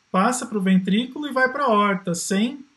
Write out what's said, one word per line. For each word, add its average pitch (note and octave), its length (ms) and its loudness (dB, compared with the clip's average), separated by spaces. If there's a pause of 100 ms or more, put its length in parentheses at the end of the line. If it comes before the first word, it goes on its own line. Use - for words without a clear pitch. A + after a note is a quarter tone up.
(100)
passa A#3+ 360 0
pro G#3+ 140 -4
ventrículo F#3+ 680 0
e B3+ 40 -10
vai B3+ 180 2
pra C#4 140 -4
aorta, G3+ 500 0
sem A3 500 -2 (120)